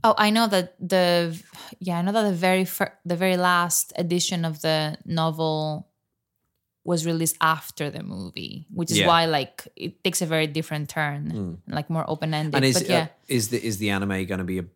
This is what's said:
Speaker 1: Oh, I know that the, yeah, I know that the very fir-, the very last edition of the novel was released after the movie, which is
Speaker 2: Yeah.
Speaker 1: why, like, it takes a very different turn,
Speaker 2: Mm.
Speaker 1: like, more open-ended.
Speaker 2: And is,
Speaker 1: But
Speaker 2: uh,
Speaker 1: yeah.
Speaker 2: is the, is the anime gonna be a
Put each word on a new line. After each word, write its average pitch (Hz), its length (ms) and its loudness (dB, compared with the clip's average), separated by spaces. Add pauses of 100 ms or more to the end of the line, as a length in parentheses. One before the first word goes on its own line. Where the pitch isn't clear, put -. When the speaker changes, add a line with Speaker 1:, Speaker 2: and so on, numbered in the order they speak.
Speaker 1:
Oh, 220 160 6
I 208 100 4
know 226 180 4
that 185 320 0
the, 175 560 2 (440)
yeah, 180 180 -2
I 170 60 0
know 196 80 0
that 220 180 2
the 185 40 2 (140)
very 185 180 4
fir-, - 280 -4 (120)
the 175 100 -2
very 185 220 2
last 175 580 2
edition 175 500 0
of 156 160 -4
the 156 440 0
novel 156 840 -2 (960)
was 165 220 0
released 165 360 0
after 156 480 0
the - 120 -10
movie, 95 720 -12
which 170 180 -4
is - 80 2
Speaker 2:
Yeah. - 80 4
Speaker 1:
why, 165 180 6
like, 147 500 -4
it - 280 -12
takes 180 180 0
a 175 40 0
very 156 220 0
different 151 400 -4
turn, 147 340 -4 (460)
Speaker 2:
Mm. - 60 -10
Speaker 1:
like, 151 160 -4
more 160 200 -2
open-ended. 156 460 -2
Speaker 2:
And 131 80 4
is, 131 160 4
Speaker 1:
But - 100 -4
Speaker 2:
uh, 180 40 4
Speaker 1:
yeah. 165 140 2 (200)
Speaker 2:
is 113 220 0
the, 120 160 -2
is 110 120 -2
the 104 120 0
anime 98 360 0
gonna 92 200 -4
be 92 140 -2
a 87 60 -6 (100)